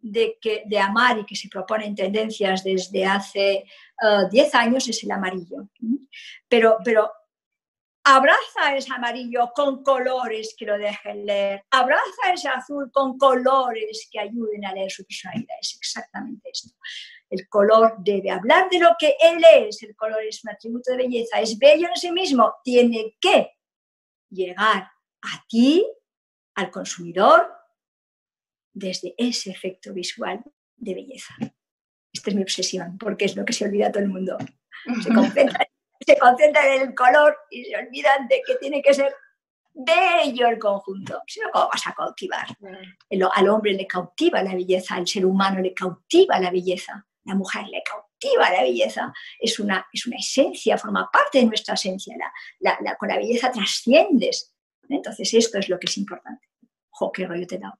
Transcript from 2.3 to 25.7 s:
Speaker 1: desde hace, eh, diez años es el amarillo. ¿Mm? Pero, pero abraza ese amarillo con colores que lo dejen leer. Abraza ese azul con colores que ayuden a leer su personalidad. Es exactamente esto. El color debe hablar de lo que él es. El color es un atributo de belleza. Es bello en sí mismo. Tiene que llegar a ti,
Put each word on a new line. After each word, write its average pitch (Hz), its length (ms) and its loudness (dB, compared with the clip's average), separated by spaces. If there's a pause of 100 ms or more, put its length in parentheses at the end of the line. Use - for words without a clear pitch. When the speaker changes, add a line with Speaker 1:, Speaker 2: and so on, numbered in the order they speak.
Speaker 1:
desde 190 420 -2
hace, 196 500 0
eh, 196 100 -6 (680)
diez 285 240 4
años 247 320 2
es 226 160 -6
el 202 80 -6
amarillo. 190 560 -8 (120)
¿Mm? 233 160 -2 (520)
Pero, 226 380 4
pero 220 260 2 (920)
abraza 285 720 4
ese 262 160 -8
amarillo 240 600 -4
con 277 300 -2
colores 254 720 -2
que 226 80 -12
lo 208 120 -2
dejen 208 480 -8
leer. 202 460 -2
Abraza 359 640 0
ese 302 140 -6
azul 269 460 -8
con 262 240 -2
colores 254 920 0
que 226 100 -12
ayuden 208 440 -8
a 190 100 -10
leer 190 160 -6
su 190 140 -14
personalidad. - 560 -12
Es - 160 -10
exactamente - 760 -12
esto. - 240 -14 (560)
El 190 180 -8
color 220 520 4
debe 190 320 -4
hablar 285 400 2
de 359 80 2
lo 339 180 6
que 302 240 2
él 330 220 4 (100)
es. 226 300 4
El 208 120 -20
color 220 280 -6
es 214 220 -12
un 214 40 -8
atributo 233 420 -8
de 254 60 -2
belleza. 233 420 -2
Es 220 200 -2
bello 302 300 6
en 349 60 -6
sí 349 160 -6
mismo. 285 520 2
Tiene 233 560 2
que 359 320 4 (800)
llegar 190 580 -2 (320)
a - 260 -14
ti, 277 380 4 (680)